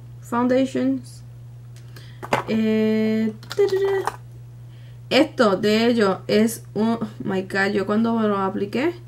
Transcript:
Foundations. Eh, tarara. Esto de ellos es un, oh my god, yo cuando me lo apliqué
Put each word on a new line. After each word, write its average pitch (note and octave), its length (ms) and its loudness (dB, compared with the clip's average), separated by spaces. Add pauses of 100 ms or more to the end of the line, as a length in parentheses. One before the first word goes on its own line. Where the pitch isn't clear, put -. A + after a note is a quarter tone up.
(220)
Foundations. B3+ 1000 0 (1300)
Eh, A3 880 2 (160)
tarara. G4 720 0 (920)
Esto A#3+ 480 4
de G#3+ 300 4
ellos G#3 400 4
es A3 360 2 (100)
un, A3 200 2
oh A#3 60 -4 (240)
my F#3+ 180 -2
god, G3 320 0
yo G3+ 120 0
cuando A3+ 300 2
me A3 140 2
lo G3+ 80 2
apliqué G3+ 580 -2 (120)